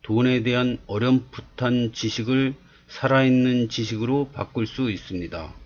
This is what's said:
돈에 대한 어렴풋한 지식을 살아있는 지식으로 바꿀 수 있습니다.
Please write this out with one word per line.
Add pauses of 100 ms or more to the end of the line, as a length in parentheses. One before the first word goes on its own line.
돈에
대한
어렴풋한
지식을 (320)
살아있는
지식으로
바꿀
수
있습니다. (140)